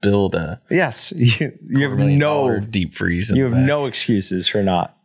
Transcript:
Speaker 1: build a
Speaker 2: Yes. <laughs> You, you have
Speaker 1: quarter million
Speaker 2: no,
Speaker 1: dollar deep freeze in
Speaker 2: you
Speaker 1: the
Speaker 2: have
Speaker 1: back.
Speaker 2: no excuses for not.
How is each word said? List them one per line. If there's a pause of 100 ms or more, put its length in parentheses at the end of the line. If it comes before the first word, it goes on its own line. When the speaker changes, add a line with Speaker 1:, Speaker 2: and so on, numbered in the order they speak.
Speaker 1:
build
a
Speaker 2:
Yes.
<laughs>
You,
you
have
Speaker 1:
quarter
million
Speaker 2:
no, (140)
Speaker 1:
dollar
deep
freeze
in
Speaker 2:
you
Speaker 1:
the
Speaker 2:
have
Speaker 1:
back.
Speaker 2:
no
excuses
for
not.